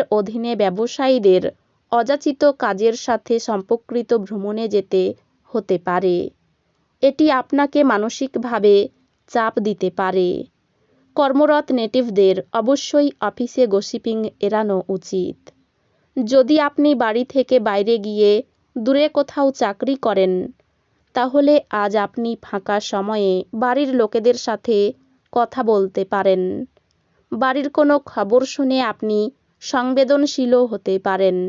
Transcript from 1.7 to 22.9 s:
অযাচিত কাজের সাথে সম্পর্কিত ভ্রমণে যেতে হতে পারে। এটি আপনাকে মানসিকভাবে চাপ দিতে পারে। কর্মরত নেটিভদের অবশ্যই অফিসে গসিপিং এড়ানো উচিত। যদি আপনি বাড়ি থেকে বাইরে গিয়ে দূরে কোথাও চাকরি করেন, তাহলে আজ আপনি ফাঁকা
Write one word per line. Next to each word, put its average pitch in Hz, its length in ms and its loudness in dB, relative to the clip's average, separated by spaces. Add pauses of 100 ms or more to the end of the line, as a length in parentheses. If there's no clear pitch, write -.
অযাচিত 269 500 -2 (180)
কাজের 220 360 0
সাথে 233 440 -4
সম্পর্কিত 233 720 -4
ভ্রমণে 214 540 -4
যেতে 196 340 -2 (480)
হতে 202 280 -2
পারে। 180 380 -2 (880)
এটি 277 280 2
আপনাকে 277 520 0
মানসিকভাবে 233 920 0 (560)
চাপ 226 280 -2
দিতে 196 320 -2
পারে। 185 360 -2 (920)
কর্মরত 294 480 2 (120)
নেটিভদের 208 560 2 (260)
অবশ্যই 285 480 0 (200)
অফিসে 247 340 -2 (100)
গসিপিং 220 440 -4 (280)
এড়ানো 208 320 0 (180)
উচিত। 185 420 -6 (800)
যদি 262 380 4 (120)
আপনি 285 220 2 (140)
বাড়ি 226 200 0 (100)
থেকে 262 220 2 (140)
বাইরে 208 260 0 (100)
গিয়ে 208 260 4 (440)
দূরে 269 300 2 (120)
কোথাও 285 300 0 (140)
চাকরি 233 340 -2 (100)
করেন, 190 280 2 (840)
তাহলে 277 380 2 (300)
আজ 202 100 -2 (120)
আপনি 233 240 -6 (160)
ফাঁকা 202 320 -4 (140)